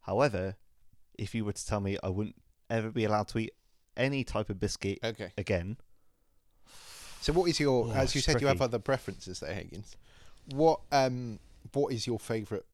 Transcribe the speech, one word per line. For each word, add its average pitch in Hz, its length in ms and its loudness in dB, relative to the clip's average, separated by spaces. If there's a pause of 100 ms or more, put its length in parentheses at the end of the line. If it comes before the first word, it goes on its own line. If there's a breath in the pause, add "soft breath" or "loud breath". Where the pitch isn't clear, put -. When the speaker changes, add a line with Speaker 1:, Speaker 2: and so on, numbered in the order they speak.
Speaker 1:
However, 101 540 2 (600)
if 104 160 -6
you 113 120 0
were 101 80 -2
to - 120 -8
tell 104 140 0
me 98 240 0
I 95 60 -2
wouldn't 101 260 -4 (340)
ever 113 220 0
be 110 140 0
allowed 107 240 2
to 113 100 -2
eat 113 140 -4 (420)
any 135 300 0
type - 240 -2
of 98 100 -4
biscuit - 420 -2
Speaker 2:
Okay. 107 360 -4
Speaker 1:
again. 95 400 -2 (1400 loud breath)
Speaker 2:
So 147 120 0
what 175 160 4
is 156 100 0
your, 127 280 4
Speaker 1:
Oh, 117 40 -4
Speaker 2:
as 135 220 2
you 147 60 2
Speaker 1:
it's 123 80 0
Speaker 2:
said, 135 120 4
you 135 60 2
have 139 120 4
Speaker 1:
tricky. 135 80 4
Speaker 2:
other 120 120 0
preferences 101 640 -4
there, - 160 -6
Higgins. - 400 -12 (580 soft breath)
What, 156 280 4 (100)
um, 127 480 2 (340)
what 139 180 2
is 117 140 -2
your 117 140 -2
favourite 110 540 -4